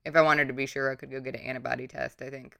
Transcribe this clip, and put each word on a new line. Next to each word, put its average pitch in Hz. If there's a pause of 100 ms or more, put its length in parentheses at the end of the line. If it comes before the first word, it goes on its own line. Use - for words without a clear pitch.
if 151
I 160
wanted 147
to 131
be 135
sure, 135
I 131
could 135
go 135
get 127
an -
antibody 127
test. 131
I 135
think 131